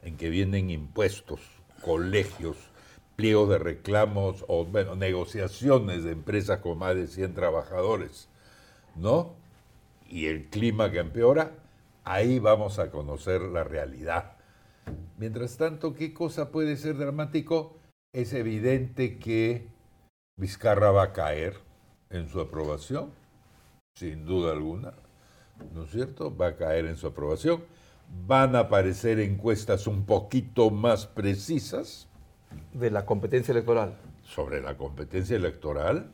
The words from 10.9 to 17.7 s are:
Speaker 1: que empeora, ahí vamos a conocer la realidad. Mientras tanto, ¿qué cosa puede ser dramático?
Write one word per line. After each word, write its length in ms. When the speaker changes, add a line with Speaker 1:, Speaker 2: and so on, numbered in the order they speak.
Speaker 1:
que 80
empeora, 520
ahí 340
vamos 400
a 120
conocer 520
la 220
realidad. 720
Mientras 380
tanto, 380
¿qué 200
cosa 360
puede 260
ser 200
dramático? 800